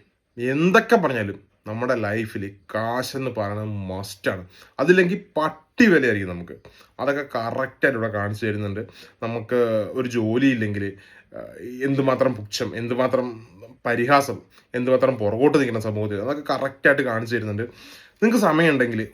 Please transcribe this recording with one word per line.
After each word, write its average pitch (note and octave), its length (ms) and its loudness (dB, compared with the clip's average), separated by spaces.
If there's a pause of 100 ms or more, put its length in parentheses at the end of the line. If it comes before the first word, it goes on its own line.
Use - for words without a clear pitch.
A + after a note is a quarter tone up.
(380)
എന്തൊക്കെ F3+ 580 4
പറഞ്ഞാലും A#2+ 400 0 (300)
നമ്മുടെ A#2+ 280 -2
ലൈഫിൽ G#2+ 500 -4 (220)
കാശെന്ന് B2 640 -4
പറയുന്നത് G#2+ 380 -6 (180)
മസ്റ്റാണ്. F#2 560 -6 (360)
അതില്ലെങ്കിൽ F3+ 420 2 (160)
പട്ടി - 500 0
വിലയായിരിക്കും A#2 440 2
നമുക്ക്. F2 240 -12 (460)
അതൊക്കെ C#3 240 -2 (100)
കറക്റ്റായിട്ട് A#2+ 640 -2
ഇവിടെ A2 140 -2
കാണിച്ചു G#2 340 -4
തരുന്നുണ്ട്. G#2 340 -4 (420)
നമുക്ക് A#2 380 -2 (320)
ഒരു B2 160 -4
ജോലി A#2 380 2
ഇല്ലെങ്കിൽ, G#2+ 380 0 (500)
ആ, - 60 -12 (420)
എന്തുമാത്രം C3+ 520 2
പുച്ഛം, G#2 420 -6
എന്തുമാത്രം B2 520 0 (580)
പരിഹാസം, A#2+ 540 2 (340)
എന്തുമാത്രം B2+ 440 2
പുറകോട്ട് A2+ 400 4
നിൽക്കുന്ന A#2 220 0
സമൂഹത്തിൽ, G#2 400 -4
അതൊക്കെ C#3+ 320 -6
കറക്റ്റായിട്ട് C3+ 500 2
കാണിച്ചു A#2 340 -2
തരുന്നുണ്ട്. G#2 260 -4 (500)
നിങ്ങൾക്ക് A3+ 260 2
സമയമുണ്ടെങ്കിൽ C#3+ 760 4